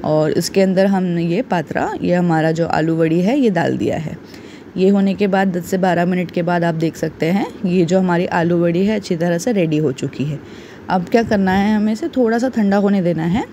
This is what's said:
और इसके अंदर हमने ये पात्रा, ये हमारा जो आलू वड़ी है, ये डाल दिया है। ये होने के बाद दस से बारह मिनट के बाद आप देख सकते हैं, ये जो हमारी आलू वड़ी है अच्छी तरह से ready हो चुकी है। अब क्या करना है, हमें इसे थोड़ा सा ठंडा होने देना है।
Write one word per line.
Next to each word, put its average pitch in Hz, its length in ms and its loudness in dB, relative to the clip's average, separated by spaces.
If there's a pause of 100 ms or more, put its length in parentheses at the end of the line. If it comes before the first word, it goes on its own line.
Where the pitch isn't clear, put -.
और 156 280 2
इसके 190 300 0
अंदर 190 240 4
हमने 180 380 0
ये 170 180 0
पात्रा, 180 600 -4
ये 175 120 2
हमारा 160 380 2
जो 160 140 0
आलू 160 300 0
वड़ी 165 240 2
है, 233 180 2
ये 240 120 2
डाल 139 260 0
दिया - 200 -2
है। - 440 -10 (360)
ये 185 120 4
होने 196 260 4
के 202 120 0
बाद 190 300 0
दस 170 100 -6
से 190 120 -2
बारह 175 280 2
मिनट 180 240 -2
के 180 120 -2
बाद 175 220 0
आप 170 100 0
देख 160 220 -2
सकते 156 300 -4
हैं, 202 420 -2
ये 175 160 2
जो 180 140 2
हमारी 180 280 2
आलू 175 300 0
वड़ी 175 300 2
है 220 100 0
अच्छी 190 200 -4
तरह 170 220 0
से 240 140 -2
ready 165 240 2
हो 151 160 0
चुकी 139 320 -6
है। 147 160 -6 (480)
अब 180 200 -2
क्या 233 140 4
करना 202 300 0
है, 202 240 2
हमें 214 160 0
इसे 302 160 -4
थोड़ा 240 300 0
सा 254 100 0
ठंडा 202 280 2
होने 202 260 2
देना 165 220 0
है। 185 280 -2